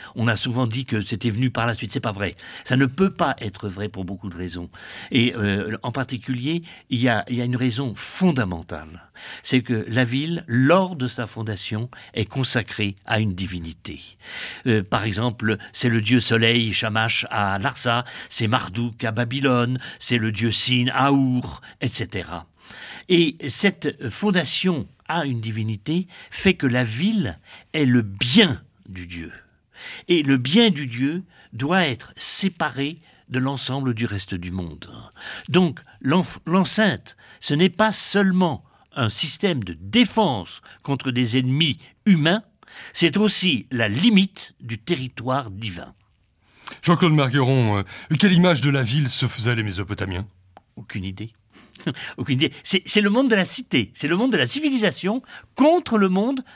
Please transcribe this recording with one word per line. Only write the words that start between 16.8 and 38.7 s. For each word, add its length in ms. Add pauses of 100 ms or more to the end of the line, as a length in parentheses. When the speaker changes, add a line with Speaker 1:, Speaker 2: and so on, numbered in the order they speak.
Speaker 1:
à 280
Larsa, 460 (260)
c'est 160
Marduk 580
à 60
Babylone, 680 (200)
c'est 200
le 120
dieu 220
Sin 420
à 180
Our, 480 (200)
et 80
cetera. 580 (600)
Et 280 (120)
cette 600
fondation 800 (220)
à 180
une 140
divinité 640 (240)
fait 240
que 140
la 160
ville 560 (320)
est 140
le 160
bien 600 (260)
du 180
dieu. 260 (760)
Et 160
le 140
bien 340
du 160
dieu 380 (280)
doit 320
être 320
séparé 840 (300)
de 100
l'ensemble 540
du 120
reste 280
du 180
monde. 360 (600)
Donc, 320 (200)
l'enf-, 460
l'enceinte, 720 (240)
ce 120
n'est 160
pas 240
seulement 720 (300)